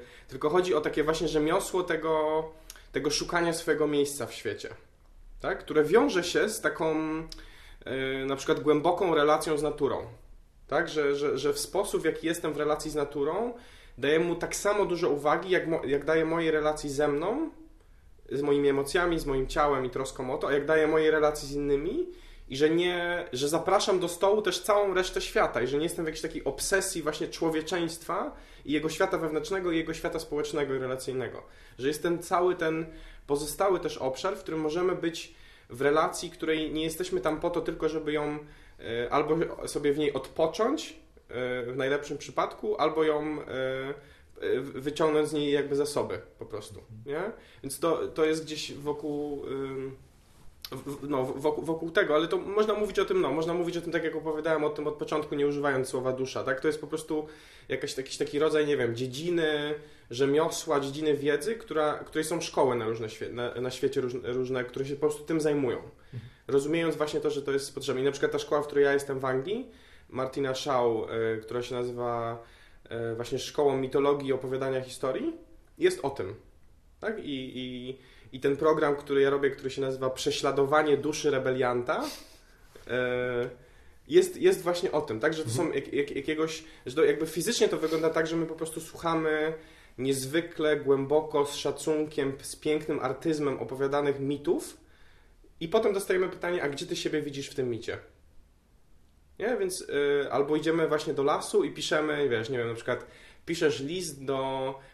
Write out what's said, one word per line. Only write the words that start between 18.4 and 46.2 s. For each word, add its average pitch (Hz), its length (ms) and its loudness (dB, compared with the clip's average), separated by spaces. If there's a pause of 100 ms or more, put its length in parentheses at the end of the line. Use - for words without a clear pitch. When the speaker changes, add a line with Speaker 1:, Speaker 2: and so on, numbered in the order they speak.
Speaker 1:
moimi 143 280 4
emocjami, 165 500 2
z - 60 -4
moim 135 220 0
ciałem 143 380 2
i 123 40 -2
troską 131 440 -4
o 156 40 0
to, 160 100 -2
a 135 60 0
jak 143 120 2
daję 156 220 6
mojej 156 240 4
relacji 151 360 4
z 139 40 -8
innymi 143 560 0 (420)
i 131 80 -6
że 151 120 6
nie, 175 640 0
że 139 160 0
zapraszam 185 500 2
do 170 80 0
stołu 202 340 4
też 180 180 0
całą 202 340 4
resztę 185 280 0
świata 165 400 0
i 123 60 2
że 139 100 0
nie 151 60 0
jestem 170 220 -2
w - 20 -2
jakiejś 156 140 -6
takiej - 220 -6
obsesji 185 580 0
właśnie 147 260 -2
człowieczeństwa 170 1080 -2 (300)
i 131 60 -4
jego 151 180 0
świata 185 280 2
wewnętrznego 165 540 -2
i 160 60 2
jego 160 160 -2
świata 160 260 -4
społecznego 147 560 -2
i - 20 0
relacyjnego. 131 680 -6 (360)
Że 131 80 -2
jest 151 160 0
ten 170 200 0
cały 180 320 2
ten 160 300 0 (420)
pozostały 151 520 2
też 151 180 -4
obszar, 160 380 -2
w - 40 -10
którym 160 200 -4
możemy 170 360 0
być 165 380 -6 (360)
w 120 120 -8
relacji, 160 480 2
której 156 420 0
nie 156 120 -2
jesteśmy 180 380 -2
tam 151 180 0
po 175 100 0
to 165 120 0
tylko, 160 280 -2
żeby 156 220 -2
ją, 151 280 0 (400)
e, 117 340 -2
albo 156 540 0
sobie 147 260 2
w 143 40 -2
niej 151 160 2
odpocząć, 190 760 0 (400)
e, 123 340 -4
w 123 120 -6
najlepszym 139 420 -2
przypadku, - 600 -2
albo 156 260 2
ją, 151 380 0
e, - 40 -12 (960)
e, 107 180 2
wyciągnąć 151 720 2
z 160 40 -4
niej 147 180 2
jakby 143 240 2
zasoby 107 440 0 (200)